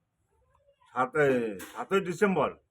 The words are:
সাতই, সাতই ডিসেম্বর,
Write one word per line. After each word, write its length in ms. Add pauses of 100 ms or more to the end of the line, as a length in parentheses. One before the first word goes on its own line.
(920)
সাতই, 640
সাতই 400
ডিসেম্বর, 560 (160)